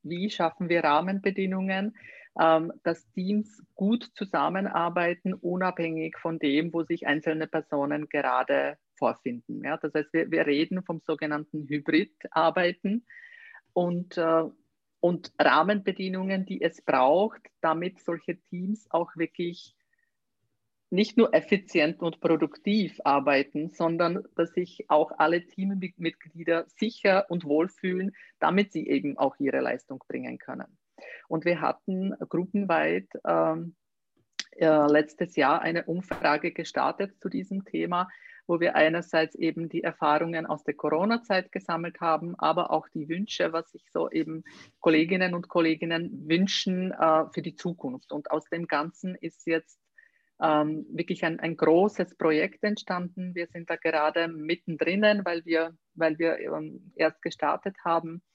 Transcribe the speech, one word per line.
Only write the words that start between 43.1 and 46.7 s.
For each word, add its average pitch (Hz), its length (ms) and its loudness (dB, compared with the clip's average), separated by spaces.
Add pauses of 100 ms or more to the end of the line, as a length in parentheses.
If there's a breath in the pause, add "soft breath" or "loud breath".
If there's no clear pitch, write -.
was 165 200 -6
sich - 200 -20
so 165 200 -2
eben 160 320 -4 (360 loud breath)
Kolleginnen 175 540 2
und 175 140 -6
Kolleginnen 165 840 -2
wünschen, 185 600 0